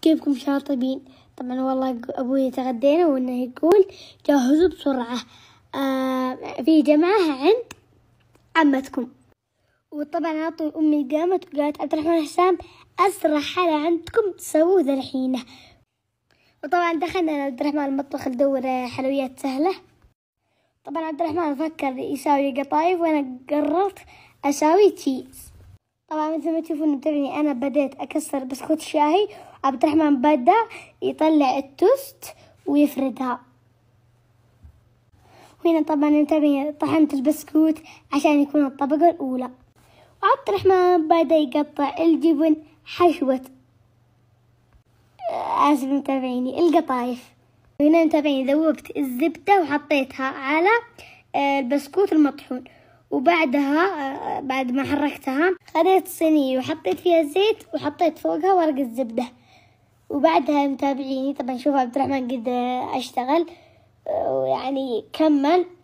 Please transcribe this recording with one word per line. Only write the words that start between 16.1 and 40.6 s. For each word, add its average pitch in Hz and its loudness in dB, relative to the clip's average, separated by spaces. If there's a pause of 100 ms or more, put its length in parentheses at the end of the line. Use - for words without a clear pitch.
وطبعًا 339 0
دخلنا 330 -2
أنا 285 -4
عبد 277 -6
الرحمن 294 -2
المطبخ 277 -4
ندور 254 0
حلويات 262 -4
سهلة. 285 -2 (1120)
طبعًا 320 -6
عبد 311 -6
الرحمن 311 -2
فكر 277 -6
يساوي 277 -2
قطايف 320 0
وأنا 311 0 (240)
قررت 302 0 (460)
أساوي 311 4
تشيز. - -8 (540)
طبعًا 311 -4
مثل 311 -4
ما 320 -2
تشوفون 320 -2
متابعيني، 285 -2
أنا 302 0
بديت 269 -2
أكسر 277 -6
بسكوت 277 -4
الشاهي، 330 0 (360)
عبد 269 0
الرحمن 302 4
بدأ 302 4 (380)
يطلع 285 2
التوست - 0 (420)
ويفردها. 262 0 (2250)
وهنا 330 4
طبعًا 302 2
متابعيني 294 2
طحنت 294 2
البسكوت 302 0 (340)
عشان 285 4
يكون 285 0
الطبقة 285 2
الأولى، 254 -6 (720)
وعبد - 0
الرحمن 370 4